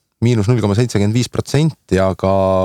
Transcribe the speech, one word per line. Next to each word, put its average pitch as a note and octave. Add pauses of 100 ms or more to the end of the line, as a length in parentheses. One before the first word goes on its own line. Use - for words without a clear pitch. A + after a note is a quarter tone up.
(200)
miinus A2+
null A#2+
koma G2+
seitsekümmend A2
viis B2
protsenti, -
aga F#2+ (340)